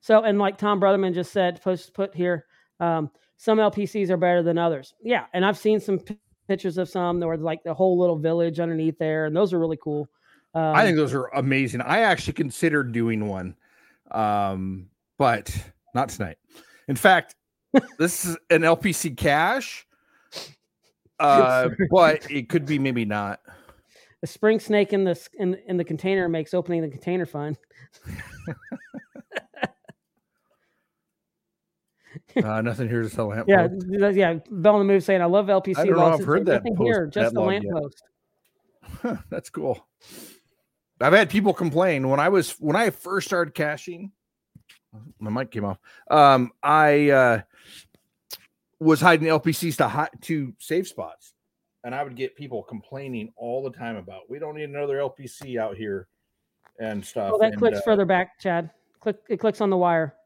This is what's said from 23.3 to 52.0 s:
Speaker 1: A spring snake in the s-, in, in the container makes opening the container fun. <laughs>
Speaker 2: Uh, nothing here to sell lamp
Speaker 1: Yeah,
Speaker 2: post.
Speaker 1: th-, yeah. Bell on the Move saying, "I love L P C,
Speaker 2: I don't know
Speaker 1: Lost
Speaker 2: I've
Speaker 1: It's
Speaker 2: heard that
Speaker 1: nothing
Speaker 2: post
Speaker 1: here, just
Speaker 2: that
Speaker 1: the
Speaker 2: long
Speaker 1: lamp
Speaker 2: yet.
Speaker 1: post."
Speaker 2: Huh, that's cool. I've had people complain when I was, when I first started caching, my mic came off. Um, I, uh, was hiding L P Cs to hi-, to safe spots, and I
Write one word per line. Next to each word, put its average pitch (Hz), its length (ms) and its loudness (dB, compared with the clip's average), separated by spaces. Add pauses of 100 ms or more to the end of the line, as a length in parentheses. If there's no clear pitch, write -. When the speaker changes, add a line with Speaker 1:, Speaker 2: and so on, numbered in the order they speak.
Speaker 1:
A 170 40 -8
spring 214 340 0
snake 208 320 0
in 196 120 0
the 180 80 0
s-, - 260 -10
in, 185 160 -2 (120)
in 185 100 -4
the 170 80 -2
container 185 440 -2
makes 160 240 -4
opening 175 300 -2
the 156 60 -6
container 175 380 -6
fun. 147 360 -8
<laughs> - 40 -20 (4000)
Speaker 2:
Uh, 110 240 0
nothing 117 280 -4
here 117 140 -2
to 110 60 -4
sell 110 180 -4
lamp 110 220 -4
Speaker 1:
Yeah, 185 180 6
Speaker 2:
post. 180 220 -6
Speaker 1:
th-, 202 280 2
yeah. 175 180 2 (160)
Bell 208 240 4
on 208 60 4
the 202 120 2
Move 190 100 4
saying, 190 180 2
"I 175 40 2
love 190 260 2
L 190 100 4
P 190 140 -4
C, 139 60 -2
Speaker 2:
I 170 40 2
don't 185 120 4
know 165 40 4
Speaker 1:
Lost 165 140 6
Speaker 2:
I've 147 60 0
Speaker 1:
It's 127 60 -4
Speaker 2:
heard 180 200 2
that 170 60 4 (100)
Speaker 1:
nothing 214 140 -4
Speaker 2:
post 208 100 0
Speaker 1:
here, 196 200 0
just 143 80 -12
Speaker 2:
that 117 200 0
Speaker 1:
the - 60 0
Speaker 2:
long - 80 2
Speaker 1:
lamp 202 160 -2
Speaker 2:
yet. 196 100 -6
Speaker 1:
post." 147 280 -8 (800)
Speaker 2:
Huh, - 340 -8 (140)
that's - 200 -10
cool. - 360 -6 (1120)
I've 135 120 4
had 196 160 6
people 202 240 0
complain 160 560 0
when 139 120 2
I 160 80 2
was, 190 240 0
when 156 240 -2
I 220 140 2
first 185 360 -6
started 170 280 -2
caching, 170 580 -8 (1080)
my 107 120 -8
mic 127 200 -6
came 104 140 -6
off. 98 140 -6 (300)
Um, 135 440 6 (100)
I, 147 480 4
uh, 127 300 4 (1400)
was 156 220 4
hiding 160 280 6
L 160 120 4
P 165 120 0
Cs 160 260 -4
to 131 100 2
hi-, 147 200 -4 (140)
to 139 360 -6
safe 175 280 -4
spots, - 480 -16 (500)
and 120 100 -10
I 143 80 -6